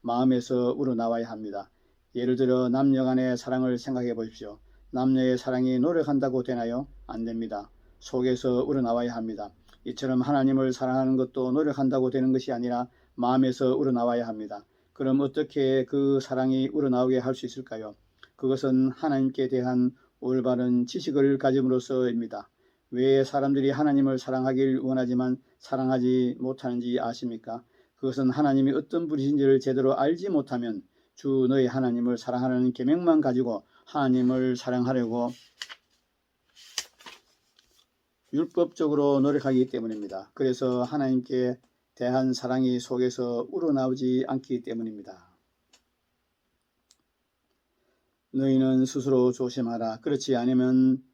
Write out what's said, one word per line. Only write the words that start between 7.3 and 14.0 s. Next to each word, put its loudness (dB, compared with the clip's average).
속에서 0
우러나와야 0
합니다. -8
이처럼 -2
하나님을 2
사랑하는 0
것도 -2
노력한다고 0
되는 0
것이 0
아니라 -4
마음에서 2
우러나와야 0